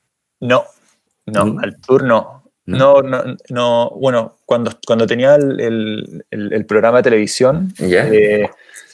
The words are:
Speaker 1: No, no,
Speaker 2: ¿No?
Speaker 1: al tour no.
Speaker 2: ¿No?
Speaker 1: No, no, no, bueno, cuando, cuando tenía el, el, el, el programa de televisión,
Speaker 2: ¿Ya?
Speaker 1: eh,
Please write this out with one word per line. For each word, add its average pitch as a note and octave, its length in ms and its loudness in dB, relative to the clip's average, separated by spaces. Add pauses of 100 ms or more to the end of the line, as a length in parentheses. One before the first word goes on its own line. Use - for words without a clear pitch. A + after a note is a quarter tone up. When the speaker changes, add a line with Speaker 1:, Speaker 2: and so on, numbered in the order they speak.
(400)
Speaker 1:
No, - 260 0 (600)
no, G#2 200 -2
Speaker 2:
¿No? G#2+ 160 -4
Speaker 1:
al C#3+ 200 -8
tour C3 220 2
no. A#2 400 -2 (220)
Speaker 2:
¿No? C3+ 360 4
Speaker 1:
No, - 0 -
no, B2+ 340 -6 (140)
no, A#2+ 400 -2
bueno, A#2+ 560 -4
cuando, A#2+ 260 -2 (160)
cuando A2+ 180 2
tenía B2 300 4
el, C#3 240 0
el, A2 720 -6
el, G#2 220 -8
el G#2 120 -2
programa A2+ 340 2
de A#2+ 40 2
televisión, A#2 760 0
Speaker 2:
¿Ya? F#2 300 0
Speaker 1:
eh, G#2 420 2 (440)